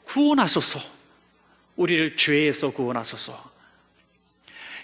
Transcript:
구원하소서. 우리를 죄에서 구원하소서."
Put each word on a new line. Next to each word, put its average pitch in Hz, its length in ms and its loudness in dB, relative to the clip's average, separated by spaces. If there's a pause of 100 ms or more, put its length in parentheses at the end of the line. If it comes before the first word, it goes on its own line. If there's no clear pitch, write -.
구원하소서. 262 760 2 (960)
우리를 160 400 0
죄에서 147 540 2
구원하소서." 120 840 -6 (1300)